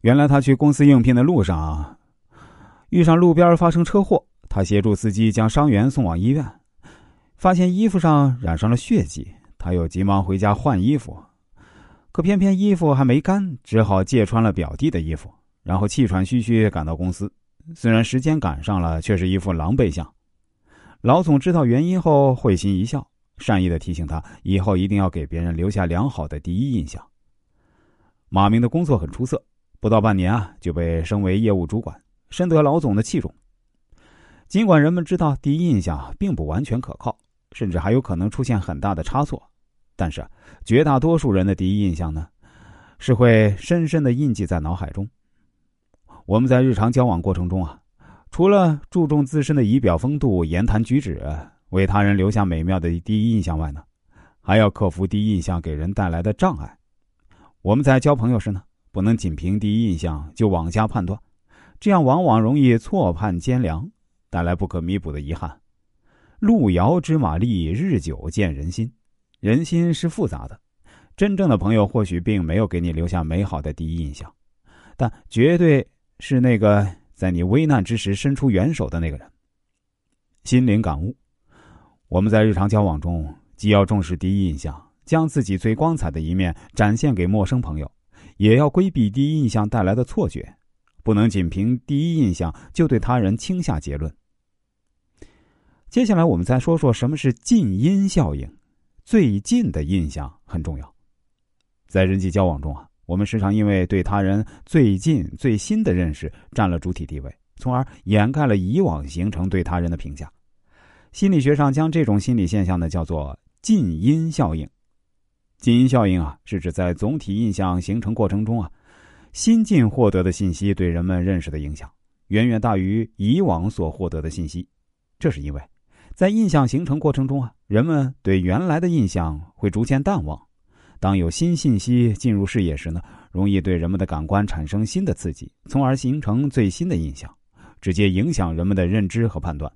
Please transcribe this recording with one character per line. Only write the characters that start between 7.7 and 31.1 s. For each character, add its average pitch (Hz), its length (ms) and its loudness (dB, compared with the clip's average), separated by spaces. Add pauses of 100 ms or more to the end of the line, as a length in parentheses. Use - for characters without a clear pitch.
衣 214 140 2
服 190 100 0
上 143 440 4
染 82 160 -2
上 107 120 0
了 120 60 4
血 120 300 0
迹， 76 200 -12 (320)
他 87 140 -6
又 85 160 -2
急 92 160 -4
忙 98 180 2
回 95 160 -2
家 101 160 2
换 101 280 0
衣 139 160 2
服， - 200 -10 (960)
可 - 100 -4
偏 196 160 2
偏 190 220 4
衣 202 160 4
服 165 180 2
还 135 120 4
没 131 160 4
干， 185 420 -2
只 110 180 2
好 95 220 2
借 110 220 2
穿 113 180 2
了 104 80 4
表 73 240 -4
弟 151 160 0
的 85 80 -2
衣 80 160 -4
服， - 180 -16 (300)
然 90 160 -2
后 104 80 0
气 127 180 2
喘 92 200 0
吁 120 160 -2
吁 110 280 2
赶 78 160 -4
到 80 120 -6
公 90 140 -2
司。 101 200 -8 (420)
虽 120 160 -2
然 113 140 4
时 127 160 -2
间 156 180 0
赶 76 240 -4
上 95 200 -2
了， 80 200 -2
却 104 140 0
是 90 140 -2
一 95 80 0
副 92 160 -2
狼 80 200 -2
狈 127 160 2
相。 80 160 -8 (960)
老 151 240 2
总 151 160 2
知 180 140 0
道 160 100 2
原 127 220 0
因 180 160 -2
后 139 340 2
会 101 220 0
心 98 180 -2
一 92 80 -2
笑， 135 260 -8 (280)
善 95 260 0
意 90 60 0
地 82 100 -2
提 87 140 -8
醒 82 120 -6
他 80 160 -8 (200)
以 95 180 0
后 95 160 0
一 92 100 0
定 101 120 0
要 95 120 0
给 78 160 -6
别 82 140 -8
人 85 160 -4
留 87 140 -2
下 98 160 -2
良 90 240 -2
好 78 180 -8
的 73 140 -12
第 87 140 -6
一 127 180 -2
印 85 120 -2
象。 - 160 -16 (1300)
马 98 220 2
明 113 120 4
的 123 60 2
工 170 160 -2
作 143 140 2
很 78 120 -4
出 123 160 -6
色， - 160 -6 (380)
不 110 100 -2
到 110 120 4
半 107 140 2
年 92 180 2
啊， 98 260 -4
就 85 140 -6
被 82 300 -2
升 104 180 -2